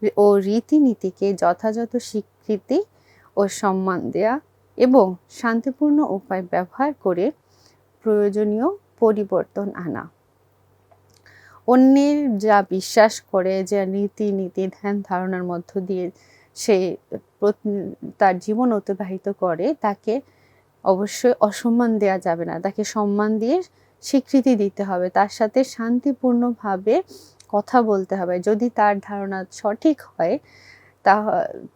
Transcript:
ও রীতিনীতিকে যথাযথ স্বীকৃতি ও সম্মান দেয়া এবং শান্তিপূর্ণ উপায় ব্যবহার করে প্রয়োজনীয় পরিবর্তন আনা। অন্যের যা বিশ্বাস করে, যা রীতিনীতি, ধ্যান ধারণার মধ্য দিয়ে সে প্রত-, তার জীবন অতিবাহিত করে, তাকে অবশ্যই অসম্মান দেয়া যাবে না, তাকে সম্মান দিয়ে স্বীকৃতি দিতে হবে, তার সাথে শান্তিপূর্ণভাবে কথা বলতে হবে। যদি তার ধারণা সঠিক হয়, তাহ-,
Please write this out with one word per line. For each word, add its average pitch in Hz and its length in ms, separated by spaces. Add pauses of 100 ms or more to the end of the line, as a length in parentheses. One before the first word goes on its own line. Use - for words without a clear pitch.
(160)
ও 202 220
রীতিনীতিকে 202 920
যথাযথ 220 640
স্বীকৃতি 220 840 (540)
ও 202 120
সম্মান 190 640
দেয়া 226 300 (360)
এবং 240 380 (160)
শান্তিপূর্ণ 262 760
উপায় 190 380
ব্যবহার 180 500
করে 190 380 (720)
প্রয়োজনীয় 208 680 (320)
পরিবর্তন 202 720
আনা। 170 360 (1600)
অন্যের 269 720
যা 202 320
বিশ্বাস 214 500
করে, 190 440
যা 196 200
রীতিনীতি, 196 840
ধ্যান 202 400
ধারণার 185 360
মধ্য 175 360
দিয়ে 185 300 (440)
সে 185 420 (140)
প্রত-, 202 840 (240)
তার 185 200
জীবন 226 340
অতিবাহিত 196 560
করে, 190 520
তাকে 214 400 (640)
অবশ্যই 202 560
অসম্মান 226 580
দেয়া 190 200
যাবে 170 260
না, 165 160
তাকে 196 240
সম্মান 208 540
দিয়ে 277 240 (380)
স্বীকৃতি 262 560
দিতে 202 280
হবে, 185 260
তার 202 180
সাথে 233 360
শান্তিপূর্ণভাবে 240 1400 (460)
কথা 214 340
বলতে 196 340
হবে। 180 240
যদি 220 300
তার 208 280
ধারণা 196 540
সঠিক 240 480
হয়, 180 380 (640)
তাহ-, 202 720